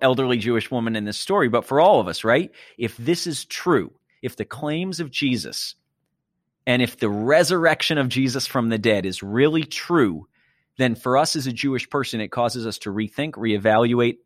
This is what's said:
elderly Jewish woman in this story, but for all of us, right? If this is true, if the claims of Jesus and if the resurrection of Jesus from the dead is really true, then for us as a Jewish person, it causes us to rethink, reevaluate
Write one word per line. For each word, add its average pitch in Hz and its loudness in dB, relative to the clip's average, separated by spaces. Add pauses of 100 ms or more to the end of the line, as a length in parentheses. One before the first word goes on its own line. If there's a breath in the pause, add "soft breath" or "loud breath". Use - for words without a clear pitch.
elderly 127 2
Jewish 113 -2
woman 117 -2
in 104 -4
this 104 -8
story, 190 0
but 113 0
for 135 0
all 175 6
of 92 0
us, - -8
right? 131 2 (260 loud breath)
If 117 -4
this 156 -2
is 156 -6
true, - 0 (300)
if - -8
the 104 -6
claims 165 -6
of 156 -6
Jesus 120 -4 (960)
and 123 2
if 117 -2
the 110 0
resurrection 151 2
of 135 0
Jesus 127 -2
from 117 0
the 113 0
dead 104 2
is 92 -6
really 143 2
true, 107 0 (500)
then 127 2
for 127 0
us 160 2
as 135 -4
a 123 -4
Jewish 131 -4
person, 123 -4
it 104 -6
causes 120 -4
us 104 -8
to 104 -8
rethink, 110 -4
reevaluate 113 2